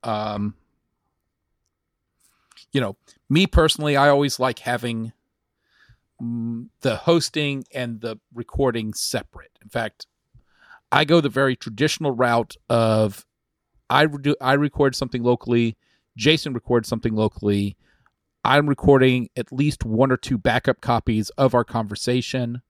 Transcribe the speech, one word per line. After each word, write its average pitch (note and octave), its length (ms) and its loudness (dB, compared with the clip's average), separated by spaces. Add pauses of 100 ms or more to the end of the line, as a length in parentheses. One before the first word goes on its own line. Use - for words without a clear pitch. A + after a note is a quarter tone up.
Um, G#2+ 520 -4 (2250)
you C#3 100 0
know, G2+ 140 -4 (340)
me E3+ 180 4
personally, D3+ 500 2
I C#3+ 120 6
always C#3+ 300 2
like B2 200 -2
having, A#2 520 -6 (1080)
mm, A#2 460 -8 (140)
the A#2+ 160 0
hosting D3 760 -2
and A#2 280 -8
the A2 160 -8 (160)
recording A#2 600 -4
separate. - 580 -8 (100)
In - 80 -20
fact, - 360 -8 (880)
I C#3+ 140 2
go E3 160 6
the C#3 80 0
very C3 260 0
traditional C3+ 560 -2
route A#2+ 440 0 (140)
of A2 560 2 (640)
I C#3 140 4
re-, C#3+ 360 0
I C3 140 2
record C#3+ 420 2
something B2 280 -6
locally, A#2+ 520 2 (400)
Jason C#3+ 380 0
records A#2+ 340 0
something A2+ 280 -4
locally. G2+ 600 0 (680)
I'm D3 220 4
recording C3 680 4
at A#2 160 -8
least C#3+ 320 -2
one B2 280 0
or B2+ 60 0
two - 200 -4
backup A#2+ 420 0
copies A2 520 -2
of C3+ 220 0
our A#2+ 120 2
conversation. A#2+ 1040 -4